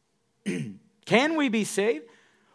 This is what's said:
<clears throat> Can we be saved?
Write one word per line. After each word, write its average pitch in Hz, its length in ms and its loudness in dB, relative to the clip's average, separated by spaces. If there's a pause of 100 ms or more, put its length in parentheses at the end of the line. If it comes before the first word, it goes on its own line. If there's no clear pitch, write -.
(440)
<clears throat> - 600 -8
Can 285 320 2
we 285 120 2
be 214 160 0
saved? 226 400 -2 (500)